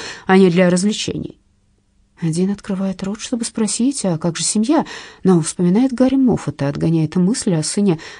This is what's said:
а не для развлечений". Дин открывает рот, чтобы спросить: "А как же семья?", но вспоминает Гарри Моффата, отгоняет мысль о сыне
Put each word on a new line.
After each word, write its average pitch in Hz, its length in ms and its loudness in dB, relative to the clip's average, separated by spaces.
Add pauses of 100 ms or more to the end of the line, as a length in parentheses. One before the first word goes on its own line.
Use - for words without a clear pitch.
(260)
а 190 100 4
не 190 140 6
для 180 180 4
развлечений". - 720 -2 (800)
Дин 175 300 0
открывает 190 520 -6
рот, 196 180 -6
чтобы 233 260 -6
спросить: 233 580 -2
"А 170 140 0
как 170 180 -4
же 165 80 -6
семья?", 226 400 2 (380)
но 185 180 4
вспоминает 190 540 0
Гарри 254 220 2
Моффата, 180 520 0
отгоняет 156 480 0
мысль 185 380 0
о 156 80 0
сыне 202 360 0 (220)